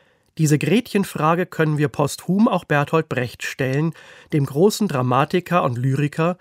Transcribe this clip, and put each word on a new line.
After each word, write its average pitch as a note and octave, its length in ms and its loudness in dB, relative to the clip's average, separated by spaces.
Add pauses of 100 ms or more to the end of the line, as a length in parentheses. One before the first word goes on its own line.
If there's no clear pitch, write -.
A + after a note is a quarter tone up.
(380)
Diese D3+ 200 4
Gretchenfrage F3+ 880 0
können D#3 320 -2
wir D3 120 2
posthum F3+ 580 0
auch G3+ 180 0
Bertolt D#3 440 0
Brecht B2 340 -6
stellen, D3 500 -2 (400)
dem C#3 140 0
großen F#3+ 400 2
Dramatiker D3 760 0
und B2 120 -2
Lyriker, C#3+ 640 0